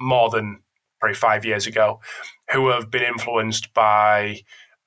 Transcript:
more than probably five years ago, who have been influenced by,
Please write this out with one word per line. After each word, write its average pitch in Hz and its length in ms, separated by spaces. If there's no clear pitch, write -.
more 123 300
than 107 300
probably 104 160
five 107 300
years 107 220
ago, 107 340
who 131 160
have 117 220
been 120 120
influenced 113 680
by, 104 680